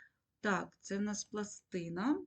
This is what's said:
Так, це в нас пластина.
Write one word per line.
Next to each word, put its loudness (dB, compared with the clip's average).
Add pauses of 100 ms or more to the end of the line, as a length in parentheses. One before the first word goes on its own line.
(400)
Так, 0
це -2
в 2
нас 0
пластина. -2